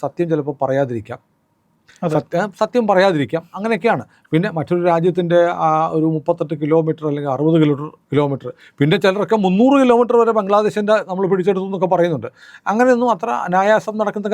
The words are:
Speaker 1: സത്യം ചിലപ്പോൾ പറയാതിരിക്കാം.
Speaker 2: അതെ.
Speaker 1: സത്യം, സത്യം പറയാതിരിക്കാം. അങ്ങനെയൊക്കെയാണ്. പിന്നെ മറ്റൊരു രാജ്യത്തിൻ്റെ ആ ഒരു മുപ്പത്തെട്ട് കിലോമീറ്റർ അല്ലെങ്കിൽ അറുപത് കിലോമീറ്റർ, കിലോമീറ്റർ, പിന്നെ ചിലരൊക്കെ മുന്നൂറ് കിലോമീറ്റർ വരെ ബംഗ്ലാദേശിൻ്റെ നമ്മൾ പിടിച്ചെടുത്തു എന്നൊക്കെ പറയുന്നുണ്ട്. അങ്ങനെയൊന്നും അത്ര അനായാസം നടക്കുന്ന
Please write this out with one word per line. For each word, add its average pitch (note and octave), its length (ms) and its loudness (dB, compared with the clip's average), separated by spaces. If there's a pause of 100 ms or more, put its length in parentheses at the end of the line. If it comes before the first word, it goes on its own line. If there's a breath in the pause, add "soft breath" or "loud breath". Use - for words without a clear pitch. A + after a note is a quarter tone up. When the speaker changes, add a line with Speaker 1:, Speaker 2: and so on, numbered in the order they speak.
Speaker 1:
സത്യം E3+ 280 -6
ചിലപ്പോൾ D3 320 -2
പറയാതിരിക്കാം. B2+ 560 -4 (840 soft breath)
Speaker 2:
അതെ. E3 120 -2
Speaker 1:
സത്യം, E3+ 340 -4 (120)
സത്യം A3 280 0
പറയാതിരിക്കാം. F3+ 540 2 (140)
അങ്ങനെയൊക്കെയാണ്. G3+ 460 -2 (280 soft breath)
പിന്നെ E3 260 0
മറ്റൊരു F3 240 -2 (100)
രാജ്യത്തിൻ്റെ F3 480 2 (280)
ആ - 20 2 (280)
ഒരു D#3+ 180 0
മുപ്പത്തെട്ട് D#3+ 460 -4
കിലോമീറ്റർ D#3 480 0
അല്ലെങ്കിൽ C#3+ 260 -4
അറുപത് D#3 260 2
കിലോമീറ്റർ, D3 300 0 (200)
കിലോമീറ്റർ, C#3 380 -2 (300 soft breath)
പിന്നെ D#3 260 2
ചിലരൊക്കെ G3 400 0
മുന്നൂറ് A3+ 380 4
കിലോമീറ്റർ A#3+ 400 4
വരെ A3+ 160 2
ബംഗ്ലാദേശിൻ്റെ G#3 580 0 (120)
നമ്മൾ F#3 140 -4 (100)
പിടിച്ചെടുത്തു F#3+ 360 0
എന്നൊക്കെ F#3 240 -2
പറയുന്നുണ്ട്. E3 360 0 (420 loud breath)
അങ്ങനെയൊന്നും A#3+ 440 2
അത്ര A3+ 140 -6 (180)
അനായാസം G3 540 0
നടക്കുന്ന G#3 320 -6